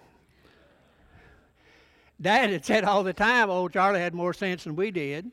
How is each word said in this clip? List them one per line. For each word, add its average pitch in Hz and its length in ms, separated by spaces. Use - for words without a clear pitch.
Dad 214 300
had 180 160
said 214 200
all 202 180
the 185 100
time 220 380
old 180 240
Charlie 196 260
had 175 140
more 175 180
sense 180 320
than 156 100
we 190 160
did. 165 420